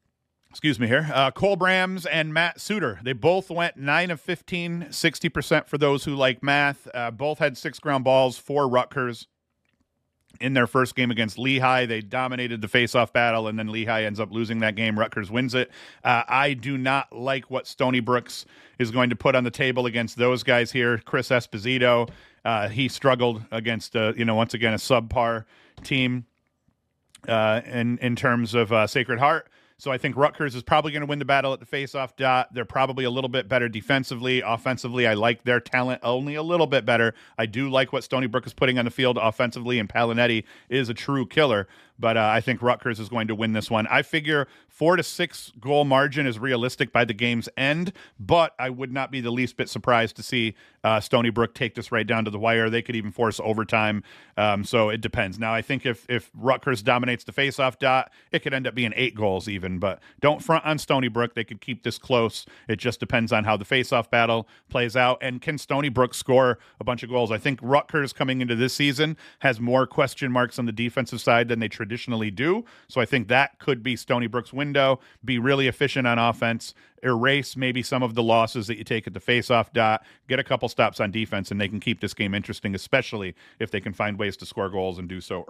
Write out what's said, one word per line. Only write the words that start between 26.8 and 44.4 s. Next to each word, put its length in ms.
uh, 380
in, 340
in 160
terms 400
of, 160
uh, 160
Sacred 320
Heart. 280
So 140
I 60
think 180
Rutgers 380
is 80
probably 300
gonna 160
win 100
the 80
battle 280
at 60
the 60
faceoff 500
dot. 380
They're 120
probably 380
a 60
little 200
bit 180
better 200
defensively. 720
Offensively, 680
I 80
like 280
their 160
talent 440
only 320
a 80
little 240
bit 180
better. 300
I 100
do 200
like 240
what 120
Stony 240
Brook 180
is 80
putting 240
on 80
the 60
field 280
offensively, 600
and 100
Palinetti 540
is 200
a 40
true 320
killer. 420
But, 200
uh, 160
I 80
think 220
Rutgers 360
is 100
going 180
to 80
win 180
this 160
one. 160
I 160
figure 460